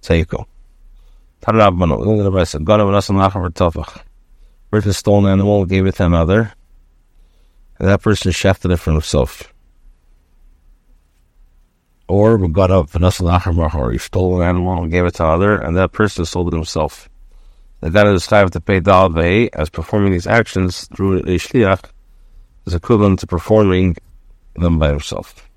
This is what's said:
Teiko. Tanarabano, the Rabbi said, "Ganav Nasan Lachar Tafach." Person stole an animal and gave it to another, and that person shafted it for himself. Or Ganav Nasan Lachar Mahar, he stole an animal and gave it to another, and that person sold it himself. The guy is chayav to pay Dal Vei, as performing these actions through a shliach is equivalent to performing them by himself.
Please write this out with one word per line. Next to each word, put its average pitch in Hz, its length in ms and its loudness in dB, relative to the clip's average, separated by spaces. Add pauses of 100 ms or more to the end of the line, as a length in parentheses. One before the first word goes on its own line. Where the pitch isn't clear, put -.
Teiko. - 440 -2 (960)
Tanarabano, 95 760 2
the 101 120 0
Rabbi 92 140 0
said, 78 180 -6
"Ganav 104 300 2
Nasan 101 260 0
Lachar 95 320 0
Tafach." 82 540 -4 (680)
Person 107 240 0
stole 101 320 2
an 98 80 2
animal 101 280 2
and 90 80 -4
gave 95 180 0
it 92 80 -2
to 92 100 -2
another, 87 480 2 (1300)
and - 100 -2
that 104 120 2
person 95 300 0
shafted 90 400 -2
it 87 60 0
for - 140 -4
himself. - 600 -2 (2500)
Or 107 300 4
Ganav 92 540 0
Nasan 90 360 0
Lachar 87 280 0
Mahar, 76 360 -2
he 57 60 -4
stole 90 420 -2
an 87 80 0
animal 90 360 -2
and 80 80 -6
gave 90 140 0
it 87 100 -4
to 87 100 -4
another, 92 320 2
and 80 180 -4
that 92 160 0
person 98 340 -2
sold 87 280 -4
it - 20 -4
himself. 78 540 -6 (680)
The 82 100 -6
guy 104 240 4
is 90 140 -2
chayav 101 240 2
to 85 100 -10
pay 95 180 0
Dal 92 300 4
Vei, 87 400 0
as 78 220 -6
performing 98 400 -2
these 87 160 -4
actions 95 680 -2
through 95 260 -2
a - 20 -8
shliach 95 640 0 (800)
is 85 80 -4
equivalent 101 460 2
to - 60 -12
performing 92 680 2 (560)
them 82 240 0
by 78 120 2
himself. - 680 -8